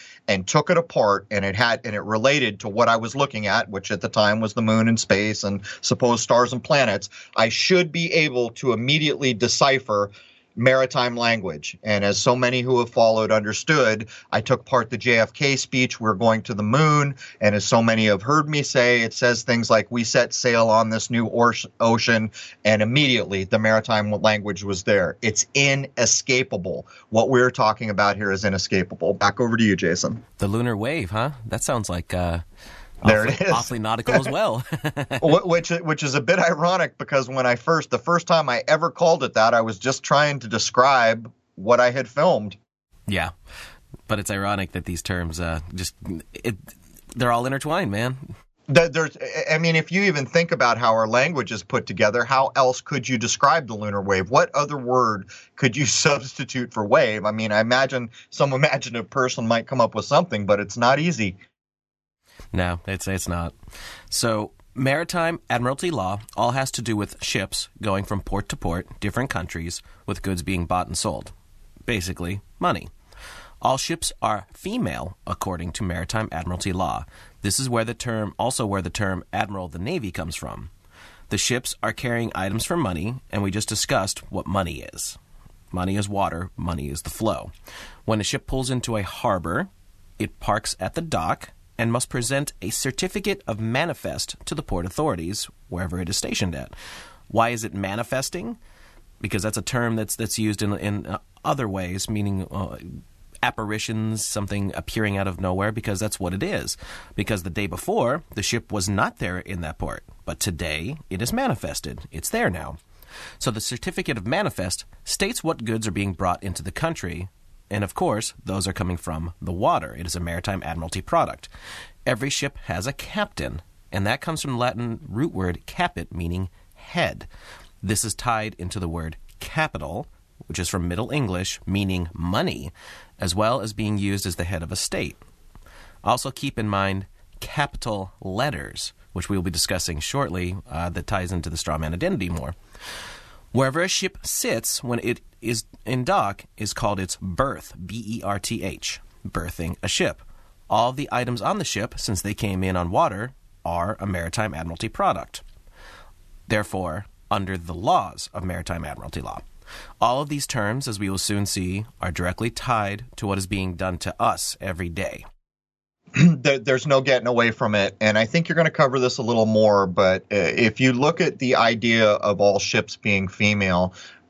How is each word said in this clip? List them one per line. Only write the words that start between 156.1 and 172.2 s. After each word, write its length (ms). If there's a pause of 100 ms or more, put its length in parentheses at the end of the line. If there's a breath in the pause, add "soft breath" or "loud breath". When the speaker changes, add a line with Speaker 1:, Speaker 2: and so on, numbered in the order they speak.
Speaker 2:
Therefore, 600 (240)
under 260
the 180
laws 580
of 120
maritime 400
admiralty 360
law. 200 (600 loud breath)
All 220
of 60
these 180
terms, 420
as 100
we 120
will 80
soon 260
see, 400 (160)
are 100
directly 400
tied 540 (120)
to 100
what 120
is 80
being 280
done 240
to 220
us 400
every 280
day. 360 (920)
Speaker 1:
<clears throat> 0
There, 440
there's 280
no 160
getting 260
away 220
from 240
it. 260
And 160
I 80
think 240
you're 80
gonna 140
cover 280
this 200
a 40
little 220
more, 420
but, 360 (100)
uh, 40
if 440
you 140
look 260
at 180
the 180
idea 560
of 280